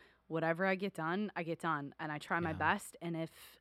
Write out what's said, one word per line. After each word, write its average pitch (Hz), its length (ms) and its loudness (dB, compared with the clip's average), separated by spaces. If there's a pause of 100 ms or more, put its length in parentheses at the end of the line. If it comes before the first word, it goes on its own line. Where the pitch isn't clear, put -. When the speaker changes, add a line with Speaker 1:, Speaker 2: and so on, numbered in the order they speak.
(280)
Speaker 1:
whatever 165 380 2
I 190 100 4
get 190 200 -2
done, 175 400 0
I 170 80 -2
get 160 160 -2
done, 147 400 0
and 156 120 -4
I 151 60 -2
try 170 220 0
my 165 100 2
Speaker 2:
Yeah. 156 80 0
Speaker 1:
best. 170 440 2
And 170 140 -4
if 160 140 -4 (320)